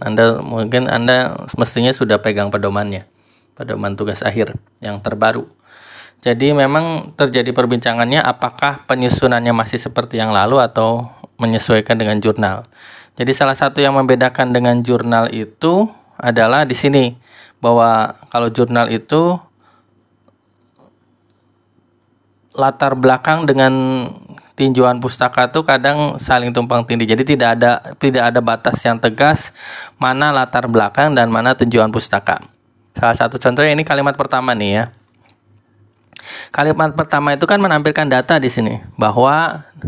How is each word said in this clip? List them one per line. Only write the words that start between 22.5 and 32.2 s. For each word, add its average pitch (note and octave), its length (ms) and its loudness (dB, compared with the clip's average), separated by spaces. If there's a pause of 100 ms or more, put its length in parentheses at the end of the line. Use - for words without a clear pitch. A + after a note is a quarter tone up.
latar C3+ 400 0
belakang C3 480 2
dengan C3 280 4 (840)
tinjauan B2+ 400 2
pustaka B2 560 -2
tuh D#3+ 160 -2
kadang C#3 480 0
saling A#2+ 400 0
tumpang A#2+ 320 -2
tindih. A#2 160 0
Jadi C3 320 2
tidak A#2 240 2
ada, A#2+ 400 2
tidak C3 320 0
ada B2 80 2
batas A#2 400 -2
yang A#2 160 0
tegas B2 560 0 (480)
mana C3+ 320 2
latar B2+ 320 0
belakang A#2 480 0
dan A#2+ 160 4
mana A2+ 240 2
tinjauan A2+ 400 2
pustaka. G2+ 480 -2 (560)